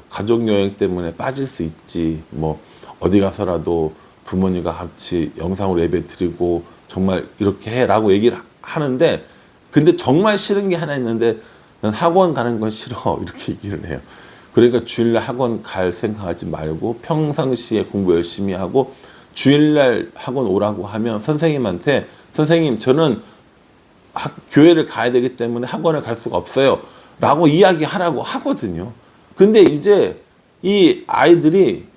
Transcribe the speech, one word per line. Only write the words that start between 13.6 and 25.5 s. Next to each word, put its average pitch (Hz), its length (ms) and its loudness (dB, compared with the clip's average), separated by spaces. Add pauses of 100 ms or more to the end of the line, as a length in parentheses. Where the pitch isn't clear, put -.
해요. 69 120 -8 (540)
그러니까 117 300 4
주일날 117 380 0
학원 120 400 -4
갈 92 320 -4
생각하지 101 540 -6
말고 80 560 -6
평상시에 143 800 -2
공부 95 320 0
열심히 95 380 -2
하고 95 420 -2 (400)
주일날 139 800 2
학원 131 320 -4
오라고 101 400 -2
하면 110 320 -4
선생님한테, 143 880 -2 (260)
"선생님, 156 460 2
저는 143 420 2 (920)
학-, - 220 -10 (160)
교회를 156 360 6
가야 120 240 -2
되기 127 240 0
때문에 120 320 -4